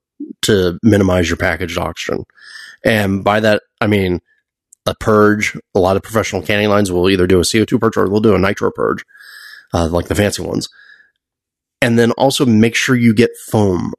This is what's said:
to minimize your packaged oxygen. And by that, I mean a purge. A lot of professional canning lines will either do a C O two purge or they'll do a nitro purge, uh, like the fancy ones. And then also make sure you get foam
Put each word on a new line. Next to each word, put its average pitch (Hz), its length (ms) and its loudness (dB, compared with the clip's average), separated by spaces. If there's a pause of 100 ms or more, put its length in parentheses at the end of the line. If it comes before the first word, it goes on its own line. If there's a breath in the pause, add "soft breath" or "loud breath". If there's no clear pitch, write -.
(420)
to 90 400 0
minimize 95 480 2
your 82 80 -4
packaged 87 400 -4
oxygen. - 460 -8 (600 loud breath)
And 98 400 0
by 104 160 2
that, 107 220 2 (180)
I 117 60 -2
mean 95 340 0 (680)
a 92 80 -2
purge. 107 640 2 (180)
A 104 60 2
lot 92 160 2
of 95 60 -4
professional 107 400 -4
canning 107 260 -2
lines 101 240 0
will 90 160 0
either 92 180 2
do 92 140 4
a 82 40 0
C 110 180 0
O - 20 0
two 127 140 -2
purge 110 180 -2
or 101 100 0
they'll 101 140 0
do 107 140 4
a 92 40 2
nitro 98 320 -2
purge, 62 340 -4 (680 loud breath)
uh, 85 160 0
like 85 200 -2
the 87 60 -4
fancy 101 280 0
ones. - 260 -6 (1120 soft breath)
And 117 180 0
then 117 140 2
also 135 320 0
make 113 300 2
sure - 200 -2
you 120 200 4
get 117 220 4
foam 101 640 -2